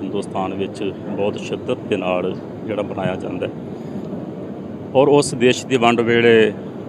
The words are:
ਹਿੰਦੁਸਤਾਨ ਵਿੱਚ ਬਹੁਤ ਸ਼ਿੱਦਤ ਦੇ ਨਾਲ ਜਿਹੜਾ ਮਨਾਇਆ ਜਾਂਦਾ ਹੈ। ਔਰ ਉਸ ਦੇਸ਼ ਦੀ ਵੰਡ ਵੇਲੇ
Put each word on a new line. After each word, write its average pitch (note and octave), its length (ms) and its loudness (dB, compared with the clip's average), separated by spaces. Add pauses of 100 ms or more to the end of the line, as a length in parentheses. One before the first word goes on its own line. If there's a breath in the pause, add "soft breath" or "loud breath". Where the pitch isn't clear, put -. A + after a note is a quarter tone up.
ਹਿੰਦੁਸਤਾਨ F#2+ 520 -4
ਵਿੱਚ F#2+ 380 -4 (160)
ਬਹੁਤ G2+ 280 -2
ਸ਼ਿੱਦਤ G#2 420 -4 (100)
ਦੇ G#2+ 80 0
ਨਾਲ F#2 400 0 (300)
ਜਿਹੜਾ G#2 160 -2
ਮਨਾਇਆ F#2+ 320 -2
ਜਾਂਦਾ F#2 320 -6
ਹੈ। F#2 60 -6 (1400 loud breath)
ਔਰ C#3 140 6
ਉਸ C#3+ 260 6
ਦੇਸ਼ B2 320 4
ਦੀ B2+ 100 2
ਵੰਡ A#2 240 4
ਵੇਲੇ A#2 520 6 (360)